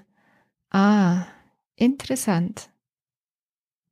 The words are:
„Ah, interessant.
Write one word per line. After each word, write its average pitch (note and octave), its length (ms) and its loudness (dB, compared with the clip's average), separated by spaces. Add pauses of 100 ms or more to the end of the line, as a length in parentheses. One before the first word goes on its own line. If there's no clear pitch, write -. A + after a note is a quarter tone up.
(720)
„Ah, G3 560 2 (480)
interessant. A3+ 960 -2 (1200)